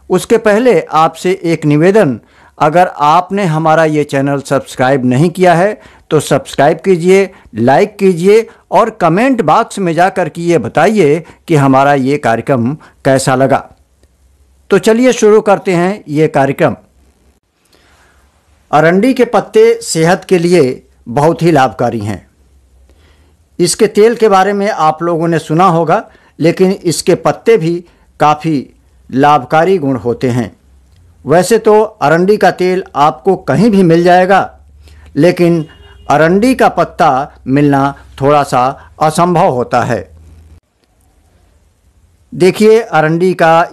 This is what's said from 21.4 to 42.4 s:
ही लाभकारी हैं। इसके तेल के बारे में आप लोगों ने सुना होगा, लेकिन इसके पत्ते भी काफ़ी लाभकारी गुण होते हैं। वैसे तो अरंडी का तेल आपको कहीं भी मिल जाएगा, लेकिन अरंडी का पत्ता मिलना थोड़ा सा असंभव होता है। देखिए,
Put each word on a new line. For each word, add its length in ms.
ही 100
लाभकारी 480
हैं। 280
इसके 280
तेल 280
के 140
बारे 240
में 160
आप 340
लोगों 240
ने 120
सुना 260
होगा, 440
लेकिन 320
इसके 440
पत्ते 420
भी 280
काफ़ी 500
लाभकारी 640
गुण 200
होते 320
हैं। 260
वैसे 320
तो 240
अरंडी 560
का 140
तेल 320
आपको 400
कहीं 340
भी 140
मिल 200
जाएगा, 560
लेकिन 500
अरंडी 460
का 140
पत्ता 640
मिलना 480
थोड़ा 220
सा 480
असंभव 460
होता 340
है। 300
देखिए, 460